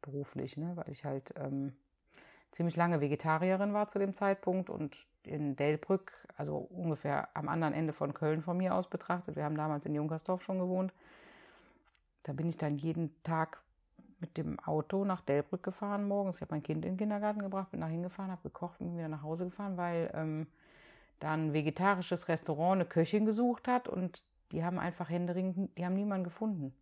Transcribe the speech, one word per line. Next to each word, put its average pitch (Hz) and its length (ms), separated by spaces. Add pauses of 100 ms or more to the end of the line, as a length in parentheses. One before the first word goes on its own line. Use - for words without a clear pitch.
beruflich, 139 560
ne? 170 180
Weil 165 140
ich 139 160
halt, 135 320
ähm, 139 360 (760)
ziemlich 170 260
lange 170 240
Vegetarierin 165 720
war 208 160
zu - 100
dem 196 160
Zeitpunkt 190 560
und - 360 (160)
in 147 340
Delbrück, 151 560 (240)
also 151 220
ungefähr 156 760
am 147 140
anderen 156 240
Ende 156 220
von 143 180
Köln 156 300
von 175 160
mir 185 160
aus 185 140
betrachtet, 175 480
wir 151 80
haben 151 120
damals 151 300
in 151 80
Junkersdorf 160 480
schon 190 160
gewohnt, 185 340 (1300)
da 156 80
bin 151 160
ich 165 80
dann 147 200
jeden 160 460
Tag 160 400 (560)
mit - 180
dem 156 220
Auto 156 460
nach 185 160
Delbrück 147 420
gefahren 202 460
morgens. 202 280
Ich - 60
hab 151 80
mein 151 120
Kind 156 220
in 180 80
den 185 40
Kindergarten 208 460
gebracht, 190 280
bin 170 100
da 160 60
hingefahren, 180 460
hab 180 100
gekocht, - 360
bin 170 180
wieder 165 120
nach 151 140
Hause 160 220
gefahren, 190 320
weil, 175 380
ähm, 156 320 (720)
da 156 120
ein 156 200
vegetarisches 175 760
Restaurant 170 520
eine 165 60
Köchin 190 380
gesucht 226 440
hat 247 200
und 185 360 (280)
die 160 120
haben 180 140
einfach 175 320
händeringend, 175 680
die 170 60
haben 180 100
niemanden 196 300
gefunden 175 580